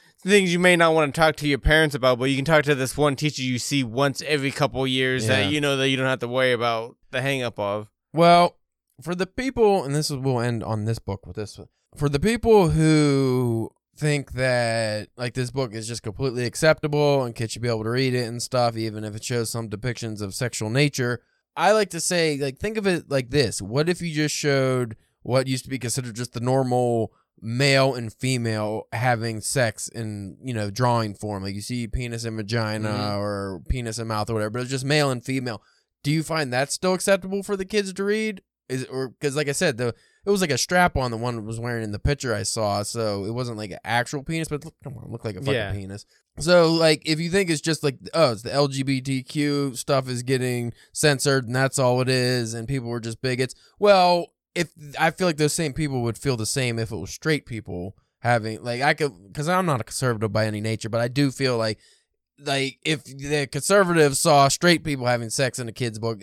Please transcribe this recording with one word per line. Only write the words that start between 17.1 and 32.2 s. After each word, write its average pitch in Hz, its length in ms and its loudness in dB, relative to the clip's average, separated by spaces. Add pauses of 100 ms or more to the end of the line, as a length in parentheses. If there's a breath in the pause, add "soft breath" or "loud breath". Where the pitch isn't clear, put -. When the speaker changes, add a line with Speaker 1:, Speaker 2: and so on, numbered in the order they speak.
Speaker 2:
and 117 100 -6
kids 113 200 -6
should 110 100 -10
be 120 40 -2
able 110 160 -2
to 110 60 -4
read 127 240 2
it 123 140 -2
and 117 160 -8
stuff, 120 340 0
even 110 260 -6
if 107 120 -8
it 107 80 -12
shows 120 260 -2
some 113 200 -6
depictions 110 520 -6
of 98 140 -6
sexual 113 340 -4
nature, 127 500 0 (380)
I 175 140 4
like 214 180 2
to 165 100 -10
say, 160 380 0
like, 135 220 -4
think 214 180 -4
of 202 80 -2
it 180 240 0
like 123 220 -2
this. 135 280 2
What 131 300 -2
if 170 140 -4
you 165 100 -4
just 151 220 0
showed 131 600 0 (280)
what 131 240 0
used 131 160 -2
to 123 60 -16
be 131 100 -6
considered 120 360 -6
just 120 180 -8
the 117 60 -8
normal 123 720 2 (320)
male 135 520 2
and 117 180 -8
female 110 800 -2
having 113 480 -2
sex - 460 -2
in, 104 560 -8
you 127 100 -6
know, 104 180 -2
drawing 113 420 0
form? 101 300 -6
Like, 98 120 -6
you 104 60 -8
see 120 260 -6
penis 117 360 -6